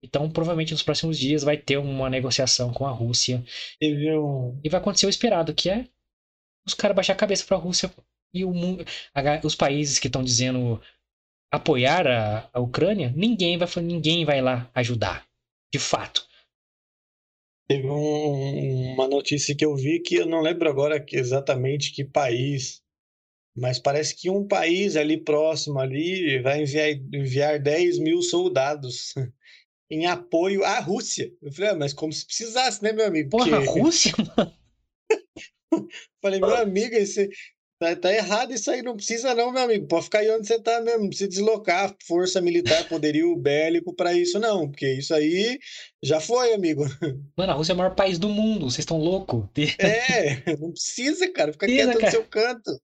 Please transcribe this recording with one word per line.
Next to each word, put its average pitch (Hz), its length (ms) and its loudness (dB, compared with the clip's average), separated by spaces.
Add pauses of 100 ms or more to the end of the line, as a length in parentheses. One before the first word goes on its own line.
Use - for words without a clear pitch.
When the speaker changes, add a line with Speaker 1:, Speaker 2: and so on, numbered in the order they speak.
Speaker 1:
Então, 143 260 -2
provavelmente, 160 440 -2
nos 151 100 -4
próximos 156 340 -2
dias 143 260 0
vai 147 120 2
ter 147 220 -2
uma 135 320 -4
negociação 127 640 0
com 135 120 -4
a 139 60 -2
Rússia. 120 500 -2 (380)
Speaker 2:
Teve 151 380 0
um 135 440 -4
Speaker 1:
E 151 60 -6
vai 175 140 0
acontecer 196 240 2
o 196 40 4
esperado, 175 440 0
que - 160 0
é 226 180 -2 (800)
os - 60 -4
caras 196 220 2
baixar 190 180 2
a 185 40 -2
cabeça 196 280 0
pra 190 120 2
Rússia 180 340 -2 (420)
e 185 120 -2
o 180 80 -2
mu-, 180 300 -2 (300)
a 139 80 -2
ga-, 147 220 2
os 151 120 0
países 143 440 2
que 135 100 -2
tão 131 140 -2
dizendo 123 580 0 (680)
apoiar 147 560 2
a, 110 460 0
a 123 60 -2
Ucrânia, 139 560 0
ninguém 180 420 2
vai 175 100 0
fa-, 175 140 -4
ninguém 170 440 0
vai 143 160 2
lá 127 340 0
ajudar, 113 500 -2 (480)
de 139 60 0
fato. - 460 -4 (1400)
Speaker 2:
Teve 135 200 0
um, 139 1080 -2
uma 131 140 0
notícia 143 480 0
que 147 100 0
eu 151 100 2
vi 147 260 0
que 170 140 -2
eu 170 100 4
não 165 160 0
lembro 165 280 2
agora 143 300 2
que, 143 180 -10
exatamente 135 760 0
que 139 100 -6
país, 131 800 -2 (720)
mas 127 240 -2
parece 147 360 0
que - 140 -6
um 202 180 0
país 185 480 2
ali 156 220 2
próximo 151 640 0
ali 143 640 -2
vai 139 200 0
enviar, 151 300 0
enviar 143 680 -2
dez 160 400 2
mil 165 220 2
soldados 151 960 -2
<laughs> - 720 -12
em 156 180 -2
apoio 180 560 0
à 208 160 2
Rússia. 175 520 -4 (100)
Eu 147 100 -12
falei, 196 200 -2
"Ah, 190 40 0
mas 143 180 -2
como 156 180 -6
se 147 140 -8
precisasse, 233 580 -2
né, 214 100 2
meu 220 120 2
amigo?" 156 240 0
Speaker 1:
Porra, 208 340 4
Speaker 2:
Porque 147 160 2
Speaker 1:
Rússia, 320 340 4 (100)
<laughs> - 140 -6
mano? - 160 0 (1160)
Speaker 2:
<laughs> - 180 -2 (320)
Falei, 196 180 0
"Meu - 160 4
amigo, 220 400 0
esse... 202 340 2 (500)
Tá, 170 160 0
tá 180 180 2
errado 220 400 0
isso 233 180 -6
aí, 254 100 -2
não 240 140 -6
precisa 233 400 -2
não, 240 160 2
meu 254 120 0
amigo. 214 240 0
Pode 165 180 0
ficar - 140 0
aí 214 120 2
onde 220 160 -2
você 226 140 2
tá 226 200 2
mesmo, 226 200 0
não 202 80 0
precisa 185 200 -4
deslocar 196 680 0 (120)
força 185 320 2
militar, 170 480 2
poderio 160 480 2
bélico 160 580 0
pra 175 200 0
isso 175 260 2
não, 202 300 0
porque 139 240 -2
isso 139 200 -4
aí 180 460 2 (420)
já 151 200 2
foi, 240 320 2
amigo." 160 320 0
<laughs> - 520 -8
Speaker 1:
Mano, 185 140 0
a 139 40 0
Rússia 160 180 0
é - 20 0
o - 20 -4
maior 185 180 0
país 190 240 2
do 208 100 0
mundo, 208 400 0
vocês 151 160 -4
tão 165 120 -2
louco? 160 560 -2
<laughs> 151 260 0
Speaker 2:
É, 196 800 2
não 165 140 -8
precisa, 294 600 -2
cara, 202 220 0
fica - 120 -4
Speaker 1:
Precisa, 247 260 4
Speaker 2:
quieto 233 40 2
no 226 60 4
Speaker 1:
cara. 202 100 6
Speaker 2:
seu 226 140 2
canto. 220 580 -2